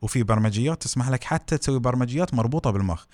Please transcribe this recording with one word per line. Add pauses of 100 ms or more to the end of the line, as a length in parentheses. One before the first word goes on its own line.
وفي
برمجيات
تسمح
لك
حتى
تسوي
برمجيات
مربوطة
بالمخ.